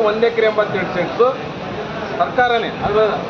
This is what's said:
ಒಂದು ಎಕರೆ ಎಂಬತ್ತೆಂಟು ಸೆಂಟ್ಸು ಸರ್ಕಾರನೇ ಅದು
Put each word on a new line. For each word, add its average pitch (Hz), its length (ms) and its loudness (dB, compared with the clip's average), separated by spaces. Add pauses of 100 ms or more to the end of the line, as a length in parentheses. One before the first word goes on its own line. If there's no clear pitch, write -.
ಒಂದು 220 200 0
ಎಕರೆ 226 220 2
ಎಂಬತ್ತೆಂಟು 202 460 0
ಸೆಂಟ್ಸು 175 320 2 (880)
ಸರ್ಕಾರನೇ 233 520 0 (160)
ಅದು 208 180 2 (260)